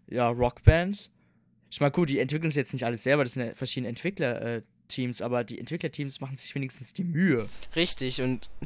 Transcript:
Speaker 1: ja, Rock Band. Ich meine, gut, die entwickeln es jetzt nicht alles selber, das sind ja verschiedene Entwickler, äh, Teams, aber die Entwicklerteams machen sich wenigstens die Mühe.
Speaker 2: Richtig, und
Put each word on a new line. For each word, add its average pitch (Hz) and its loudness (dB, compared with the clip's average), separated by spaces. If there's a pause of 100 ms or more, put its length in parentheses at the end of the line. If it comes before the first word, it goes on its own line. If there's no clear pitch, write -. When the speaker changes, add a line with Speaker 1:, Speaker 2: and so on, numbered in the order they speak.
(140)
Speaker 1:
ja, 120 2
Rock 120 0
Band. 175 6 (600)
Ich - -4
meine, 143 4
gut, 175 4
die 139 2
entwickeln 151 0
es 143 -2
jetzt 139 0
nicht 123 -4
alles 117 0
selber, 139 4
das 120 0
sind 123 -2
ja - -8
verschiedene 123 -2
Entwickler, 131 -4
äh, 117 -4 (260)
Teams, 123 -2
aber 120 0
die 110 -10
Entwicklerteams 151 -4
machen 135 -8
sich - -4
wenigstens 131 -6
die 180 -4
Mühe. 156 2 (260)
Speaker 2:
Richtig, 135 0
und 127 0 (160)